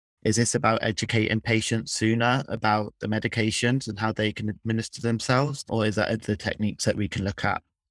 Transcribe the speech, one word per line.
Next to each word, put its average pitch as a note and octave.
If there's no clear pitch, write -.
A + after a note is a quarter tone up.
Is G#2+
this A#2
about A#2
educating A2
patients A2+
sooner A#2
about G#2+
the G#2
medications A2+
and G#2
how A2
they G#2+
can G#2+
administer A2+
themselves? B2+
Or A2
is G#2+
that G#2+
the G#2+
techniques -
that G#2+
we G2+
can G2
look G2
at? G2+